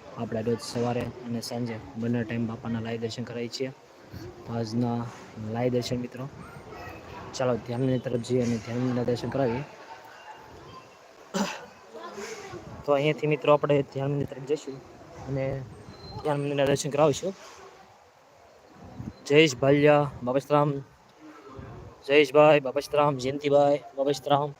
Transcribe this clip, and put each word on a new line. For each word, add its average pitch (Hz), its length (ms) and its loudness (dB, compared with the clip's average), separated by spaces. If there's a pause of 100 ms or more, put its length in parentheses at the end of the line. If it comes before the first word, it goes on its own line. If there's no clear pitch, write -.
(160)
આપણે 113 260 -4
રોજ 113 180 0 (100)
સવારે 120 340 -2 (200)
અને 117 160 -4
સાંજે 120 360 -6 (200)
બંને 117 260 0
ટાઈમ 117 240 -2
બાપાના 113 400 -6
લાઈવ 117 160 -6
દર્શન 113 220 -6
કરાવીએ 117 320 -8
છીએ. 131 140 -4 (720)
તો - 120 -16
આજના 117 460 0 (540)
લાઈવ 123 220 0
દર્શન 123 260 -2
મિત્રો. 123 240 -10 (1080)
ચાલો 127 180 0 (140)
ધ્યાનની 127 380 0
તરફ 120 240 -2
જઈએ 123 180 2
અને 117 100 0
ધ્યાન 117 240 -6
મંદિરના 123 280 0
દર્શન 120 260 -2
કરાવીએ. 131 280 0 (3250)
તો - 100 -4
અહીંયાથી 147 420 2
મિત્રો 147 180 0
આપણે 147 240 4 (160)
ધ્યાન 135 200 -2
મંદિર 143 180 -2
તરફ 135 180 -12
જઈશું 143 280 -2 (520)
અને 135 160 -2 (800)
ધ્યાન 143 180 0
મંદિરના 143 300 2
દર્શન 139 260 0
કરાવીશું. 156 360 4 (2000)
જયેશ 147 280 8
ભાલિયા, 147 540 6 (120)
બાબસ્તરામ. 143 480 2 (1400)
જયેશભાઈ, 147 540 8
બાબસ્તરામ, 143 560 2
જયંતિભાઈ, 143 640 4 (160)
બાબસ્તરામ. 143 640 2